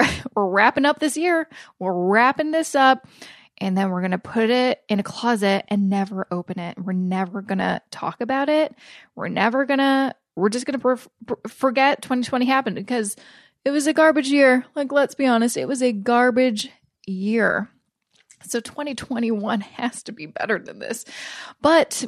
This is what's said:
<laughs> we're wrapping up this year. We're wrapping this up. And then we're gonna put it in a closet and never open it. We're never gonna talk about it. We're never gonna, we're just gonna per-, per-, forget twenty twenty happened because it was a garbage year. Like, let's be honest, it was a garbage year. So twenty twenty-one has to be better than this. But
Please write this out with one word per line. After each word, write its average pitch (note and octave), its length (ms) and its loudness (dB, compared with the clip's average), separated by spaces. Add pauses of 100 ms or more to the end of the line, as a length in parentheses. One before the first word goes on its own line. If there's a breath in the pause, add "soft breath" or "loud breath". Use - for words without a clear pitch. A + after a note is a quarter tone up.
(160)
<laughs> - 180 -12
we're G3+ 140 0
wrapping G#3+ 380 4
up D4 120 2
this D4+ 180 -2
year. E4 320 0 (300 loud breath)
We're F#3 160 -2
wrapping A3+ 560 2
this D#4+ 240 -2
up. C4 340 4 (520 loud breath)
And F#3+ 160 -2
then F#3+ 140 2
we're F3+ 140 -4
gonna F#3 160 -2
put A3+ 320 0
it B3+ 360 0
in G#3 120 0
a G3+ 40 -2
closet G3+ 640 0
and G3+ 200 2
never G3 400 -2
open F3+ 300 -6
it. E3+ 180 -10
We're F#3 160 -6
never F#3 480 -2
gonna F#3+ 480 -2
talk - 320 -8
about C4+ 280 -2
it. D4+ 260 0 (400 loud breath)
We're F#3+ 140 -6
never A#3 360 0
gonna, C4+ 480 2 (220)
we're F#3+ 140 2
just B3 180 -4
gonna C#4 100 -2
per-, B3 220 0 (260)
per-, - 220 -6
forget C4+ 560 0
twenty B3+ 180 -2
twenty B3 240 -2
happened B3+ 300 0
because G#3 400 -4 (500 loud breath)
it C#4 60 0
was C#4+ 160 0
a D#4 60 2
garbage D#4 340 4
year. C4+ 360 6 (120)
Like, C#4+ 160 -4
let's C#4+ 240 2
be C#4 100 0
honest, A#3 320 2
it B2+ 100 -4
was B3+ 140 -4
a B3+ 100 2
garbage A#3+ 800 2 (380)
year. G3 600 -2 (760)
So - 160 -6
twenty D4 340 -10
twenty-one A3+ 680 -4
has - 420 -8
to - 80 -16
be D#3 160 -16
better - 320 -4
than - 180 -18
this. - 260 -10 (560 loud breath)
But D4+ 480 2